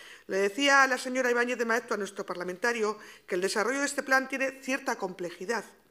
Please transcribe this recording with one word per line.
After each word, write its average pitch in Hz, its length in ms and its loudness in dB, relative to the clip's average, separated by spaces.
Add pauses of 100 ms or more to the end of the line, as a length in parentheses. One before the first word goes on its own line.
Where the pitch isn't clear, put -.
(280)
Le 190 100 0
decía 269 500 6
la 247 100 0
señora 254 320 0
Ibáñez 240 260 2
de 233 80 0
Maeztu 226 300 0
a - 20 -2
nuestro 196 300 -6
parlamentario 208 720 -2 (300)
que 190 80 0
el 180 40 0
desarrollo 208 380 0
de 285 80 2
este 269 160 -4
plan 262 240 2
tiene 262 340 -2
cierta 262 380 -2
complejidad, 185 640 -4 (260)